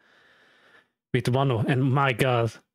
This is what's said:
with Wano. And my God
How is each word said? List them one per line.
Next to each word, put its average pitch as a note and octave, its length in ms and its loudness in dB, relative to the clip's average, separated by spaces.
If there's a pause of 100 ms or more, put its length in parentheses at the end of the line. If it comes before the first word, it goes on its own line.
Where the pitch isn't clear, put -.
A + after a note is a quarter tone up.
(1120)
with B2 120 -2
Wano. B2+ 400 0
And C3 180 0
my C3+ 300 2
God A#2 400 0 (220)